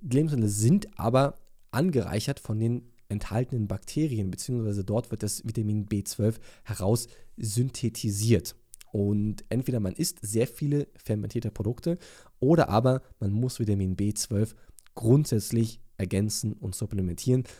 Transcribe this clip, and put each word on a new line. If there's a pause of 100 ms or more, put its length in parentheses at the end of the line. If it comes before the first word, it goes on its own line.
Lebensmittel
sind
aber (360)
angereichert
von
den (260)
enthaltenen
Bakterien,
beziehungsweise
dort
wird
das
Vitamin
B
zwölf (240)
heraus (280)
synthetisiert. (340)
Und
entweder
man
isst
sehr
viele
fermentierte
Produkte (420)
oder
aber (180)
man
muss
Vitamin
B
zwölf (400)
grundsätzlich (180)
ergänzen
und
supplementieren. (160)